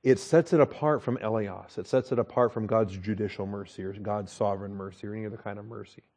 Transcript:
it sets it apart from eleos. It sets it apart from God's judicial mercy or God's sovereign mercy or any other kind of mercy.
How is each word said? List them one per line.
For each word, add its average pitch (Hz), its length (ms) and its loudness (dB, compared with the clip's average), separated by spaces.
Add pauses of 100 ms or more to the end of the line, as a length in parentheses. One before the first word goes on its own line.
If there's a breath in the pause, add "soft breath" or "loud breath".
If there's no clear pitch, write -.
it 131 160 6
sets 165 320 4
it 160 80 6
apart 147 420 4
from 127 200 -2
eleos. 101 560 -4
It 95 100 -8
sets 127 240 0
it 120 80 2
apart 117 320 2
from 110 160 -4
God's 107 300 2
judicial 101 480 -4
mercy 101 380 -8
or 95 100 -6
God's 104 380 -4
sovereign 101 440 -2
mercy 98 320 -10
or 104 60 -8
any 110 120 -6
other 98 120 -8
kind 104 200 -10
of 104 80 -14
mercy. 107 380 -16 (140)